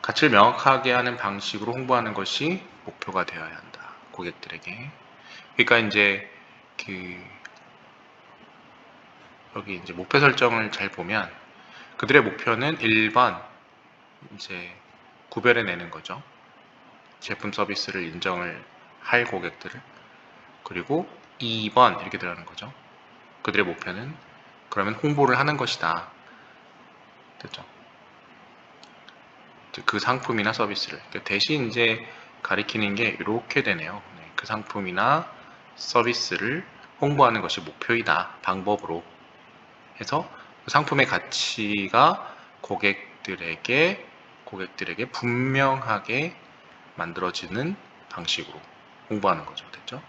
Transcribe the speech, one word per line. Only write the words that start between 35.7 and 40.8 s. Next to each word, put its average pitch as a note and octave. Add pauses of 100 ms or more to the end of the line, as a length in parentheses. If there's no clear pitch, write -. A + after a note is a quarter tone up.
서비스를 A#2 (360)
홍보하는 C3+
것이 F2
목표이다. F2+
방법으로 F#2 (960)
해서 D3 (360)
그 -
상품의 C#3+